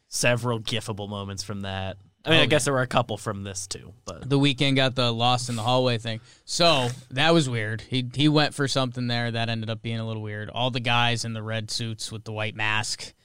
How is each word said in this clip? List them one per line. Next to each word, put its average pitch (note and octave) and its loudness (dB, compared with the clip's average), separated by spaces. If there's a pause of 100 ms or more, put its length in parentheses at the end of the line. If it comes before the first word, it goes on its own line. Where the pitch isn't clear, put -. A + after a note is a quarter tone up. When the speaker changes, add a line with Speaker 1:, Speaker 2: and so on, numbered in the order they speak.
Speaker 1:
Several B2 2
gifable G#2 -6
moments G2+ -8
from G2+ -8
that. F#2+ -6 (260)
I D3+ -6
mean, D#3+ 6
Speaker 2:
Oh, D3+ 6
Speaker 1:
I - 6
guess D3 4
Speaker 2:
yeah. - -2
Speaker 1:
there C#3+ 2
were B2+ 2
a B2 -2
couple B2 0
from G2+ -6
this, G2 -8
too. - -12 (120)
But F#2 -12
Speaker 2:
The C#3 4
Weeknd C#3 4
got C3 2
the A#2+ 2
Lost A#2+ 2
in A#2+ -4
the G#2+ -4
Hallway B2 2
thing. A2 -6 (240)
So, D3 4 (200)
that D3+ 4
was D3+ 6
weird. A2 -4
He, B2+ -2
he D3 4
went D3 4
for C#3 0
something B2+ 0
there. A#2+ -2
That A2+ -2
ended A2+ -4
up A2 -6
being A2+ -4
a A2+ -4
little A2 -6
weird. G#2+ -8
All B2 0
the B2+ -2
guys A#2+ 2
in A2+ -4
the A2 -6
red A2 -6
suits A2+ -6
with A2 -12
the A2 -10
white G#2+ -4
mask G#2+ -2 (120)